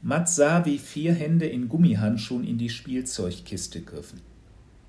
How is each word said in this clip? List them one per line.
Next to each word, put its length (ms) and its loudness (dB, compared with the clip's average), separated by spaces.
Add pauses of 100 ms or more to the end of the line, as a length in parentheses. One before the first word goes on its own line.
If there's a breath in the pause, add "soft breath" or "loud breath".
Matz 340 0
sah, 300 6
wie 140 0
vier 340 -2
Hände 320 2
in 240 -4
Gummihandschuhen 720 2
in 140 -2
die 120 -2
Spielzeugkiste 1120 -6
griffen. 400 -14 (680)